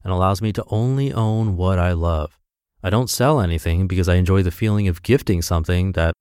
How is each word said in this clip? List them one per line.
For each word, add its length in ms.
and 80
allows 280
me 120
to 160
only 440
own 440
what 240
I 140
love. 440
I 100
don't 200
sell 300
anything 480
because 200
I 60
enjoy 300
the 80
feeling 340
of 160
gifting 400
something 500
that 280